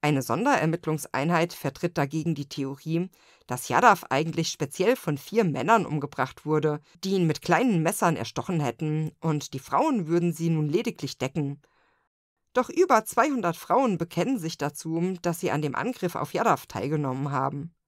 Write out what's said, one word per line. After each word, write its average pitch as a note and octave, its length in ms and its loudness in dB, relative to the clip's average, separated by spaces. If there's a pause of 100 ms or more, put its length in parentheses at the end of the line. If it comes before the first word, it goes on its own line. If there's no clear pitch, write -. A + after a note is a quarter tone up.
Eine D3 180 4
Sonderermittlungseinheit D#3+ 1300 0
vertritt - 420 -4
dagegen D#3 380 0
die C#3+ 140 -8
Theorie, D#3+ 600 -4 (380)
dass - 220 -6
Yadav F#3 420 6
eigentlich D#3+ 400 0
speziell F#3 460 0
von D3+ 200 -4
vier G#3 280 0
Männern E3 420 2
umgebracht C#3 580 -4
wurde, D3+ 360 0 (220)
die F#3+ 100 -2
ihn F#3 140 2
mit D#3 140 0
kleinen F3+ 420 2
Messern E3 340 2
erstochen - 440 -4
hätten, D3+ 600 -2
und D3+ 340 -2
die C#3 40 -6
Frauen G#3 480 0
würden E3+ 280 2
sie E3 160 -2
nun D#3 180 0
lediglich E3 480 -6
decken. C#3+ 460 -4 (920)
Doch B3 160 2
über F4+ 380 4
zweihundert A#3+ 500 0
Frauen A#3+ 400 2
bekennen F3 420 -2
sich E3 200 -8
dazu, E3 640 -4
dass E3+ 180 -2
sie F3 100 0
an D3 120 0
dem C#3 120 -2
Angriff F3+ 400 -4
auf - 200 -6
Yadav F#3+ 320 2
teilgenommen C#3 680 -2
haben. C#3 420 -4 (140)